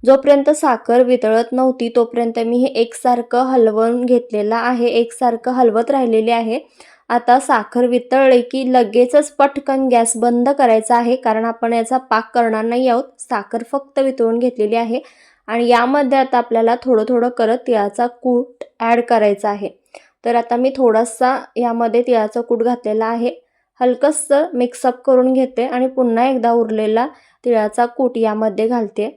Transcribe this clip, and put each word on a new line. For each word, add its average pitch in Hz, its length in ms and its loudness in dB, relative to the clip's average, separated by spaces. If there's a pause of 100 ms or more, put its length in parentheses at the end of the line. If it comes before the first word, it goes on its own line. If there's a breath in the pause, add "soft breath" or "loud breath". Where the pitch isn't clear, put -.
जोपर्यंत 277 480 4
साखर 254 520 2
वितळत 233 480 2
नव्हती 254 440 0
तोपर्यंत 233 440 -2
मी 233 180 -2
हे 254 100 2 (140)
एकसारखं 240 640 -2
हलवून 233 600 2
घेतलेलं 226 500 0
आहे, 240 320 -2
एकसारखं 233 640 -2
हलवत 233 400 2
राहिलेले 233 400 0
आहे. 233 280 -2 (500 soft breath)
आता 240 300 2
साखर 247 480 0
वितळले 247 540 2
की 262 220 -6 (100)
लगेचच 247 580 2
पटकन 277 560 0
गॅस 233 300 2
बंद 240 320 0
करायचा 240 480 2
आहे 240 180 0
कारण 226 300 -2
आपण 233 280 -4
याचा 233 260 -2
पाक 226 340 -2
करणार 226 320 0
नाही 247 220 0
आहोत, 247 160 0 (160)
साखर 226 520 -8
फक्त 277 280 -6
वितळून 254 400 0
घेतलेली 240 360 -2
आहे. 233 260 -4 (460 soft breath)
आणि 233 200 -2
यामध्ये 254 500 2
आता 254 200 0
आपल्याला 226 460 0
थोडं 233 260 2
थोडं 240 200 0
करत 233 280 -2 (100)
तिळाचा 220 460 -2
कूट 247 500 -4 (160)
ॲड 233 220 0
करायचा 214 480 0
आहे. 202 200 -6 (560 loud breath)
तर 233 100 -2
आता 233 200 -2
मी 254 200 0
थोडासा 247 600 0 (200)
यामध्ये 233 440 0
तिळाचा 233 400 -2
कूट 233 220 -2
घातलेला 220 420 -2
आहे. 233 260 -4 (480)
हलकंसं 285 720 0
मिक्सअप 247 480 -4
करून 262 320 2
घेते 254 320 -2
आणि 254 220 -2
पुन्हा 247 400 0
एकदा 233 240 0
उरलेला 220 560 0 (360 soft breath)
तिळाचा 226 440 0
कूट 247 300 -4
यामध्ये 220 500 -2
घालते. 226 500 -4